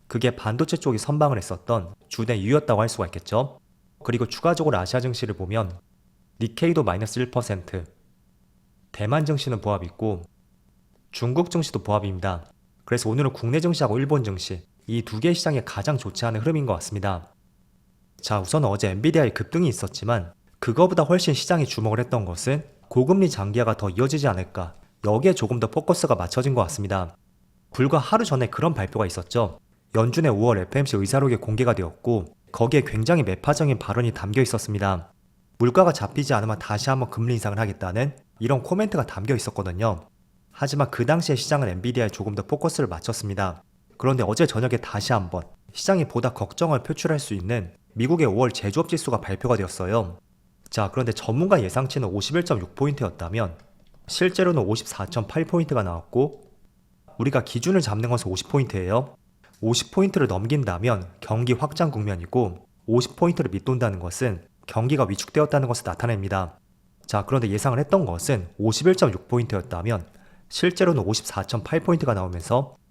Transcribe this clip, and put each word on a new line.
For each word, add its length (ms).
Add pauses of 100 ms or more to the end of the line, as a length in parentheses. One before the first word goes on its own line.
그게 280
반도체 400
쪽이 200
선방을 400
했었던 560 (140)
주된 300
이유였다고 420
할 80
수가 200
있겠죠. 520 (460)
그리고 200
추가적으로 520
아시아 240
증시를 340
보면 420 (600)
니케이도 440
마이너스 360
일 100
퍼센트, 540 (1120)
대만 320
증시는 340
보합 240
있고 380 (920)
중국 400
증시도 320
보합입니다. 600 (400)
그래서 240
오늘은 240
국내 260
증시하고 400
일본 240
증시, 420 (200)
이 160
두 180
개의 160
시장이 300
가장 320
좋지 280
않은 140
흐름인 260
것 100
같습니다. 580 (880)
자, 180
우선 240
어제 280
엔비디아의 420
급등이 340
있었지만 640 (280)
그거보다 440
훨씬 300
시장이 320
주목을 340
했던 240
것은 400 (240)
고금리 420
장기화가 460
더 140
이어지지 400
않을까, 480 (280)
여기에 280
조금 260
더 80
포커스가 480
맞춰진 380
것 80
같습니다. 560 (560)
불과 240
하루 260
전에 240
그런 260
발표가 320
있었죠. 540 (360)
연준의 360
오월 280
에프엠씨 380
의사록이 400
공개가 360
되었고, 520 (260)
거기에 300
굉장히 420
매파적인 560
발언이 320
담겨 300
있었습니다. 720 (460)
물가가 340
잡히지 400
않으면 260
다시 300
한번 200
금리 240
인상을 240
하겠다는 580 (220)
이런 240
코멘트가 460
담겨 260
있었거든요. 680 (500)
하지만 400
그 140
당시에 300
시장은 340
엔비디아에 400
조금 260
더 80
포커스를 460
맞췄습니다. 760 (340)
그런데 300
어제 180
저녁에 320
다시 360
한번 300 (280)
시장이 380
보다 240
걱정을 500
표출할 340
수 160
있는 400 (200)
미국의 340
오월 240
제조업 380
지수가 320
발표가 340
되었어요. 640 (500)
자, 220
그런데 220
전문가 500
예상치는 460
오십일 340
점 160
육 160
포인트였다면 840 (500)
실제로는 560
오십사 440
점 200
팔 180
포인트가 360
나왔고, 720 (640)
우리가 280
기준을 360
잡는 280
것은 200
오십 200
포인트예요. 640 (440)
오십 300
포인트를 380
넘긴다면 920
경기 340
확장 360
국면이고, 800 (180)
오십 300
포인트를 340
밑돈다는 480
것은 480 (220)
경기가 380
위축되었다는 640
것을 160
나타냅니다. 760 (480)
자, 180
그런데 240
예상을 300
했던 260
것은 440 (100)
오십일 340
점 180
육 160
포인트였다면 760 (440)
실제로는 520
오십사 440
점 180
팔 160
포인트가 340
나오면서 640 (140)